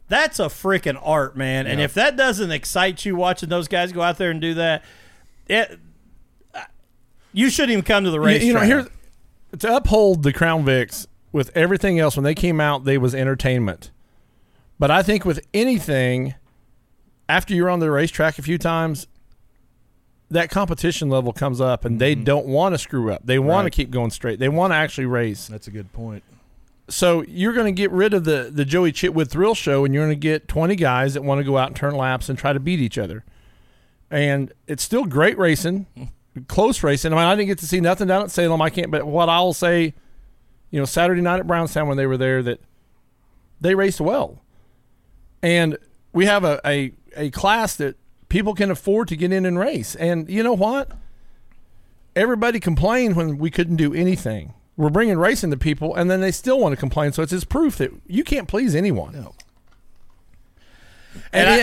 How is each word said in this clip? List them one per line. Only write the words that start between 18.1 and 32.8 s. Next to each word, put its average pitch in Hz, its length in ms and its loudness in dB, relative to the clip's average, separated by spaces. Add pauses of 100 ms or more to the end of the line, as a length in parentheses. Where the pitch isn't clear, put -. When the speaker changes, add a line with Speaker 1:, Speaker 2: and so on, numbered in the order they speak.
Speaker 3:
a - 20 -12
few 156 160 -2
times, 165 500 -2 (1200)
that 165 180 0
competition 170 600 -2
level 127 240 0
comes 131 260 -4
up, 127 240 0
and 113 160 -2
they 143 160 4
Speaker 2:
Mm-hmm. 131 80 -4
Speaker 3:
don't 143 220 2
wanna 160 320 0
screw 120 340 -4
up. 92 140 -6
They 127 120 2
wanna 160 280 2
Speaker 2:
Right. 165 80 -2
Speaker 3:
keep 123 180 -2
going 117 200 -2
straight. 113 280 -6
They 131 100 0
wanna 170 260 2
actually 151 300 -2
race. 120 420 -2
Speaker 2:
That's 107 200 -16
a - 40 -16
good 101 200 -14
point. 110 320 -12 (640)
Speaker 3:
So 170 400 0
you're 190 260 -2
gonna 220 200 0
get 190 180 0
rid 202 220 2
of 185 100 2
the, 139 260 0
the 143 140 -2
Joey 160 300 2
Chitwood 160 360 -2
thrill 202 260 2
show, 139 280 0
and 139 100 2
you're 147 120 0
gonna 151 100 0
get 151 320 -2
twenty 170 300 0
guys 135 380 0
that 135 100 -6
wanna 139 180 0
go 135 140 0
out 131 100 0
and 131 80 -14
turn 143 200 -4
laps 131 340 -2
and 131 100 -6
try 143 140 -2
to 135 80 -2
beat 165 180 -2
each 120 180 -2